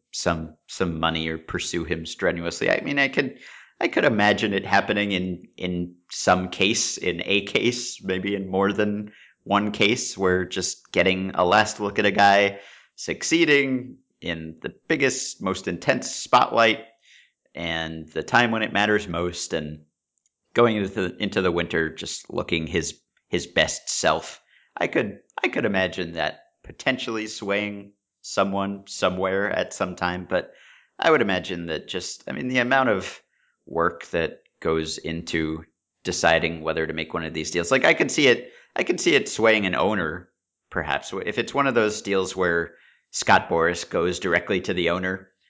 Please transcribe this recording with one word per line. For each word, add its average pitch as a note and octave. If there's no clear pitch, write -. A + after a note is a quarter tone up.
some, D#2+
some F2
money D#2+
or D#2+
pursue -
him D#2+
strenuously. E2+
I -
mean, C#3+
I C#3
could, C3+
I -
could -
imagine G#2+
it G2
happening G2+
in, F#2
in F2+
some F#2
case, -
in F2
a G2+
case, A2+
maybe F#2+
in G2
more G2
than G#2
one G2+
case, G#2+
where F#2
just -
getting F#2
a F#2
last G#2+
look G2+
at G#2
a G2+
guy G2+
succeeding C#3+
in E2
the E2+
biggest, C3
most F#2+
intense -
spotlight A#2
and E2
the D#2
time A#2+
when A2+
it G#2+
matters G#2
most, E2+
and D#2
going A#2
into G2+
the, F#2
into G2+
the F2+
winter E2
just -
looking E2+
his, D2+
his -
best -
self. -
I -
could, G#2+
I F#4
could -
imagine F#2
that D#2+
potentially A#2
swaying G2+
someone G2
somewhere F#2+
at -
some F2+
time, F2+
but F#2
I -
would D3+
imagine F#2
that D#2
just, -
I -
mean, C3
the B2+
amount B2+
of F#2+
work -
that E2
goes D#2+
into D#2+
deciding E2
whether D#2+
to D#2
make D#2+
one E2
of D#2
these D#2+
deals, E2+
like, C3
I E3
could C#3
see D3
it, B2
I B2+
could -
see -
it -
swaying A2
an F2+
owner, E2+
perhaps. D2
If G2
it's A2+
one C#3
of C3
those G#2+
deals F#2+
where E2+
Scott -
Boras E2+
goes F2+
directly F2+
to G#2
the F2
owner F#2